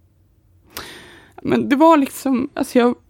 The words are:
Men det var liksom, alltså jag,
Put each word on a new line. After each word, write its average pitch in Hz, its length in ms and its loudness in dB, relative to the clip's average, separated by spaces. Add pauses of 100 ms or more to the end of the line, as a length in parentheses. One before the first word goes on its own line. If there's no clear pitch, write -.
(1400)
Men 220 280 -2
det 277 60 0
var 320 220 4
liksom, 269 560 -4
alltså - 260 -2
jag, 240 160 2 (140)